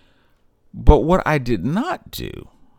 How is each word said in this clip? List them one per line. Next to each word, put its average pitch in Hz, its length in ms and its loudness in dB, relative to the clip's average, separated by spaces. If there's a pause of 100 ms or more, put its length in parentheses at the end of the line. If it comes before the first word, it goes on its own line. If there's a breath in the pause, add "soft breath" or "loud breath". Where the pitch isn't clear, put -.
(720)
But 117 320 4
what 180 200 2
I 151 120 0
did 117 260 -2
not 214 480 -4
do - 380 -12 (300)